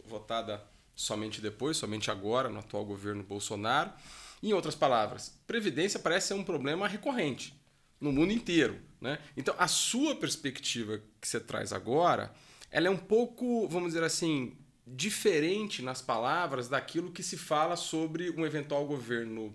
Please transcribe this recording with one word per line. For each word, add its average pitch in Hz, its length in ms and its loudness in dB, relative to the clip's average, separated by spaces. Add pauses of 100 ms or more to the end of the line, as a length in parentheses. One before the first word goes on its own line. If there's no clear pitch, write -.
votada 107 560 -6 (340)
somente 107 440 -4
depois, 110 360 -2
somente 107 340 -2
agora, 110 380 0
no 107 100 -6
atual 104 260 -6
governo 101 380 -6
Bolsonaro. 104 680 -2 (500)
Em 214 100 0
outras 156 220 2
palavras, 110 720 2
previdência 196 540 0
parece 180 280 2
ser 196 60 -2
um 196 80 -2
problema 165 460 -2
recorrente 202 640 -2 (460)
no 147 100 0
mundo 160 220 6
inteiro, 160 440 4 (240)
né? 143 180 -4 (180)
Então, 165 220 0
a 180 100 6
sua 277 480 2
perspectiva 117 840 -4 (200)
que - 80 -6
você 120 100 -2
traz 104 340 -4
agora, 110 600 2 (360)
ela 165 180 2
é - 20 4
um 196 60 2
pouco, 233 720 2
vamos 175 220 0
dizer 165 120 2
assim, 156 540 0 (300)
diferente 170 960 2
nas 127 200 -6
palavras 127 680 0
daquilo 165 440 -2
que 180 100 -10
se 175 140 -6
fala 160 400 2
sobre 165 540 -2
um 160 140 0
eventual 147 420 0
governo 113 680 -4